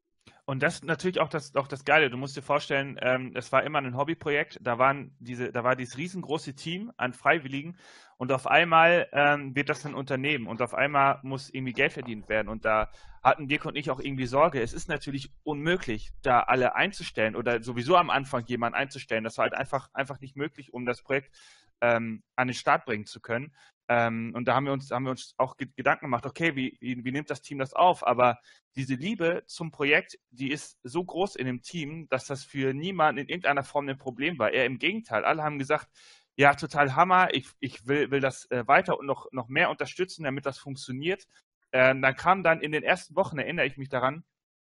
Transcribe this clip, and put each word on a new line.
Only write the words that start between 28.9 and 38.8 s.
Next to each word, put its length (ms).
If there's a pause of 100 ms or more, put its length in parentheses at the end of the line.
Liebe 520
zum 260
Projekt, 440 (140)
die 220
ist 320
so 200
groß 300
in 120
dem 140
Team, 480
dass 180
das 180
für 280
niemanden 500
in 60
irgendeiner 360
Form 240
ein 100
Problem 400
war. 140
Eher 140
im 120
Gegenteil. 460
Alle 180
haben 160
gesagt, 300 (480)
ja, 180
total 400
Hammer, 380
ich, 160 (100)
ich 300
will, 240
will 80
das, 320
äh, 160
weiter 300